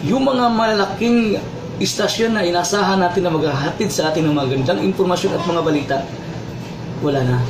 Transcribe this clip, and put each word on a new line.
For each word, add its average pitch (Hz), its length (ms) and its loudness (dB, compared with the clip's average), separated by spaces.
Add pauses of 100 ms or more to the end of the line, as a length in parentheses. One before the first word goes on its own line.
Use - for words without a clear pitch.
yung 269 160 2
mga 247 260 4
malaking 220 840 2 (420)
istasyon 208 540 0
na 196 160 2
inasahan 185 480 2
natin 180 320 2
na 165 80 0
maghahatid 151 560 0
sa 156 160 0
atin 156 160 0
ng 151 100 2
magandang 135 480 0
impormasyon 185 540 0
at - 80 -2
mga 170 180 0
balita, 143 340 0 (1080)
wala 139 180 0
na. 123 160 2 (120)